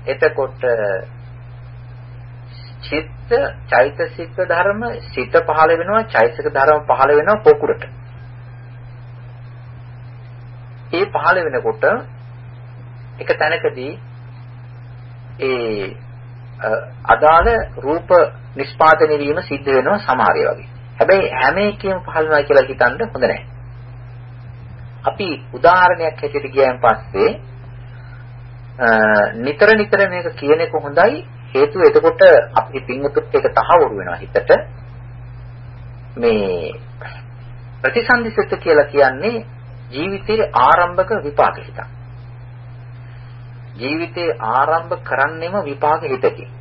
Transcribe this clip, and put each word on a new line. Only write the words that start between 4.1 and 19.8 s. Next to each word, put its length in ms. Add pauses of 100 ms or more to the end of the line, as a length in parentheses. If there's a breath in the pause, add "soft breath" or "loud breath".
ධර්ම, 440 (240)
සිත 280
පහළ 400
වෙනවා, 320
චෛතසික 420
ධර්ම 360
පහළ 280
වෙනවා 320
පොකුරට. 400 (3000)
ඒ 160
පහළ 360
වෙනකොට 420 (1300)
එක 140
තැනකදී 600 (1400)
ඒ, 600 (600)
අ, 140 (360)
අදාළ 440 (260)
රූප 340 (420)
නිෂ්පාදනය 680
වීම 240
සිද්ධ 260
වෙනවා 320